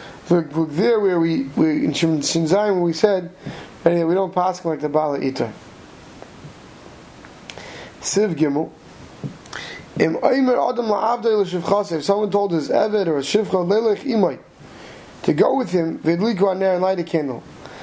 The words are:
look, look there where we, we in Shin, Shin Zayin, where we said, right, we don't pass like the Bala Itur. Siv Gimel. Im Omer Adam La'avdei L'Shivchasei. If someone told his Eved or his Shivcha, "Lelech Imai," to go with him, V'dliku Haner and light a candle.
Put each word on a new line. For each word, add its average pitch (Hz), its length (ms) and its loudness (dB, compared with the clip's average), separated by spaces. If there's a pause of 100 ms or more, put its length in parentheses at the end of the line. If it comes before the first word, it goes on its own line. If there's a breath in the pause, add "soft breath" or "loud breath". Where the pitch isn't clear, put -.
(320 loud breath)
look, 160 240 2
look 156 160 0
there 220 280 2
where 185 200 2
we, 165 240 0 (120)
we 156 300 2
in 147 80 0
Shin, 160 300 0
Shin 165 220 0
Zayin, 202 280 2
where 180 80 2
we 170 120 2
said, 185 380 2 (540 loud breath)
right, 170 180 4
we 165 120 2
don't 190 180 0
pass 180 320 -2
like 156 140 -2
the 147 100 -4
Bala 143 300 0
Itur. 131 320 -2 (2500 loud breath)
Siv 196 320 0
Gimel. 147 380 0 (1300 loud breath)
Im 165 160 2
Omer 254 560 2
Adam 233 160 -2
La'avdei 214 560 2
L'Shivchasei. 175 540 -2
If 143 60 -4
someone 202 280 0
told 202 200 0
his 151 180 -2
Eved 208 360 2
or 160 120 0
his 135 100 -4
Shivcha, 196 240 2
"Lelech 196 480 2
Imai," 202 400 0 (840 loud breath)
to 156 120 2
go 208 220 4
with 247 140 -2
him, 165 300 0
V'dliku 175 400 0
Haner 190 340 2
and 180 80 0
light 190 160 2
a 175 60 -4
candle. 143 400 -2 (400 loud breath)